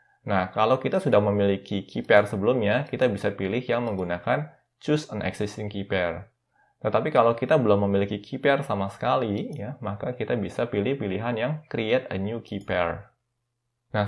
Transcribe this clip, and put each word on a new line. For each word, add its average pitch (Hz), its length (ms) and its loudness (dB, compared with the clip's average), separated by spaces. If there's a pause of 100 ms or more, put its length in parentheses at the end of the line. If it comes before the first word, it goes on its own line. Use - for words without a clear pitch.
(260)
Nah, 95 280 -2
kalau 117 240 4
kita 185 240 -2
sudah 117 160 4
memiliki 101 640 2
key - 240 -8
pair 104 240 6
sebelumnya, 113 560 2
kita 127 240 2
bisa 98 240 -2
pilih 98 320 -2
yang 120 160 0
menggunakan 107 720 -2 (240)
choose 151 320 -2
an 104 160 -6
existing 104 400 -6
key 101 160 -6
pair. 90 480 -2 (500)
Tetapi 113 320 0
kalau 117 240 6
kita 147 240 2
belum 101 260 4
memiliki 101 380 0
key - 160 -10
pair 143 240 2
sama 98 240 -2
sekali, 123 640 -2
ya, 123 320 -10
maka 110 320 -6
kita 117 180 -2
bisa 104 300 -2
pilih 117 320 0
pilihan 110 400 -2
yang 123 160 0 (160)
create 117 400 0
a - 80 -6
new 104 240 -4
key 104 180 -8
pair. 90 540 -2 (800)
Nah, 104 180 0